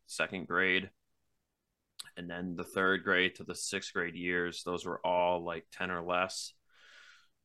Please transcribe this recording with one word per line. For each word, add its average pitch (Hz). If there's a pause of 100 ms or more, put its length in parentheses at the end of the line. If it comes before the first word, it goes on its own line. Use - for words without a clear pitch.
second 85
grade. 90 (1300)
And 87
then 87
the 87
third 95
grade 92
to 101
the 90
sixth -
grade 87
years, 87
those 87
were -
all, 90
like, 85
ten 90
or 87
less. 90 (920)